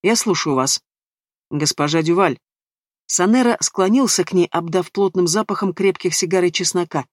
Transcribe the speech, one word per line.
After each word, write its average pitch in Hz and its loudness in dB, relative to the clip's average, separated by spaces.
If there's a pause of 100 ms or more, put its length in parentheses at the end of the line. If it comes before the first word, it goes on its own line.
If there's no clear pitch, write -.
"Я 220 2
слушаю 160 -2
вас". 131 -2 (680)
"Госпожа 151 -2
Дюваль". 170 2 (760)
Санера 233 2
склонился 202 0
к - -4
ней, 175 2
обдав 170 -2
плотным 185 0
запахом 190 -2
крепких 185 -2
сигар 180 0
и 175 0
чеснока. 170 -4